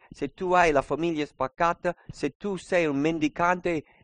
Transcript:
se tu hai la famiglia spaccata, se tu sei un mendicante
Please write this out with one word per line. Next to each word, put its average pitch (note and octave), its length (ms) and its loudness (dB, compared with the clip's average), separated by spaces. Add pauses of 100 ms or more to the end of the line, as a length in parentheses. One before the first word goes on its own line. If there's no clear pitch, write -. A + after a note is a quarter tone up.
se - 240 -8
tu F3+ 200 -4
hai F3 180 6
la C3+ 100 4
famiglia D3+ 440 -2
spaccata, E3+ 680 -4 (140)
se - 300 -6
tu G3+ 180 -6
sei F3 300 0
un C#3+ 120 0
mendicante E3 880 0 (180)